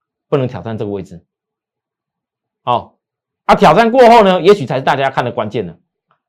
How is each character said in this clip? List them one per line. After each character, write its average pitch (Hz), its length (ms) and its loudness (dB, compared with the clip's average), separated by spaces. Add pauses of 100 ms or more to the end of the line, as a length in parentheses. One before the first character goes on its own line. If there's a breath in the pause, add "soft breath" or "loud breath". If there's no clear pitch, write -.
(280)
不 151 100 -2
能 127 100 -4
挑 87 140 -14
战 110 160 -12
这 107 80 -10
个 101 60 -10
位 98 100 -10
置？ 85 240 -20 (1400)
哦， 120 340 -6 (480)
啊， 214 100 2
挑 170 180 4
战 226 160 2
过 247 200 4
后 233 140 6
呢， 185 180 0
也 190 120 4
许 180 120 -2
才 147 100 -6
是 135 80 -6
大 156 120 -2
家 135 140 -4
看 131 160 -6
的 117 60 -6
关 110 180 -8
键 104 160 -8
了。 82 140 -18 (500)